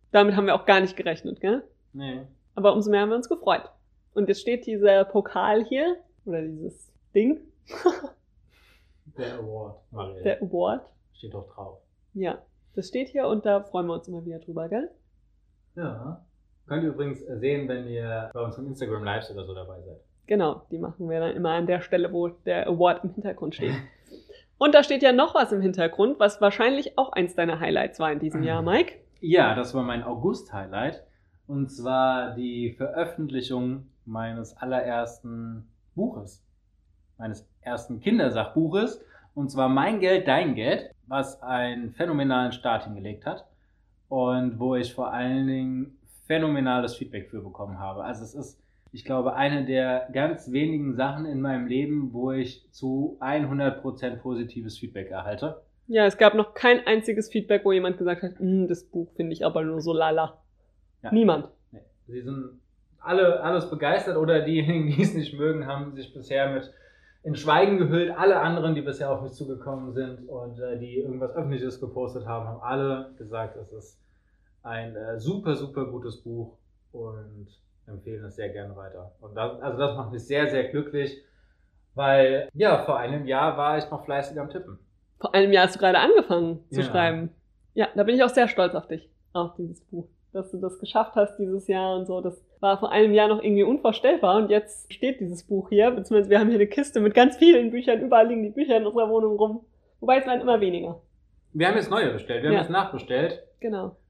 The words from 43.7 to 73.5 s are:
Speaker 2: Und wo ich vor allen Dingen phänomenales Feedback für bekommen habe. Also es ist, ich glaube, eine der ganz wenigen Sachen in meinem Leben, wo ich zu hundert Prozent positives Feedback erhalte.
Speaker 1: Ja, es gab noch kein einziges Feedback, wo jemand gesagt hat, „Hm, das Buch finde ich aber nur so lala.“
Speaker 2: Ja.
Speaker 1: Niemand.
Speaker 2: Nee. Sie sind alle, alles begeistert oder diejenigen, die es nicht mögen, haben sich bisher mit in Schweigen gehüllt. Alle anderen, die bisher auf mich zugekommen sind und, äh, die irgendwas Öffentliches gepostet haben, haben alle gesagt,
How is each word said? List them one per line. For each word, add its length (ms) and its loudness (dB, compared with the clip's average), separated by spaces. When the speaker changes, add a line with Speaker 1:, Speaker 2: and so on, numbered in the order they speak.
Speaker 2:
Und 520 0
wo 160 0
ich 180 -4
vor 180 -6
allen 360 -2
Dingen 500 -4
phänomenales 680 0
Feedback 340 -12
für 120 -12
bekommen 380 -14
habe. 260 -10
Also 180 -10
es 100 -18
ist, 260 -16
ich 120 -18
glaube, 300 -2
eine 300 0
der 480 0
ganz 380 -2
wenigen 440 -2
Sachen 300 -4
in 160 -6
meinem 260 -4
Leben, 460 -2
wo 180 -4
ich 400 -6
zu 500 -4
hundert 600 -2
Prozent 400 -8
positives 560 -8
Feedback 320 -12
erhalte. 520 -8
Speaker 1:
Ja, 180 4
es 120 2
gab 180 8
noch 180 0
kein 340 4
einziges 420 0
Feedback, 360 0
wo 60 4
jemand 260 0
gesagt 240 -2
hat, 180 -8
„Hm, 280 2
das 180 -4
Buch 300 -8
finde 180 -4
ich 120 -2
aber 180 0
nur 180 -4
so 120 -2
lala.“ 440 0
Speaker 2:
Ja. 100 -10
Speaker 1:
Niemand. 380 4
Speaker 2:
Nee. 100 -20
Sie 140 -12
sind 400 -12
alle, 420 2
alles 280 -2
begeistert 460 -2
oder 280 2
diejenigen, 520 0
die 60 4
es 140 2
nicht 220 -4
mögen, 300 -2
haben 280 -8
sich 180 -16
bisher 380 -2
mit 200 -6
in 120 -6
Schweigen 440 4
gehüllt. 360 2
Alle 240 4
anderen, 360 0
die 60 -2
bisher 300 -6
auf 120 -2
mich 100 -12
zugekommen 600 -10
sind 360 -8
und, 300 -12
äh, 200 -8
die 200 -8
irgendwas 360 -6
Öffentliches 460 -6
gepostet 460 -8
haben, 200 -8
haben 140 -12
alle 560 -4
gesagt, 400 -10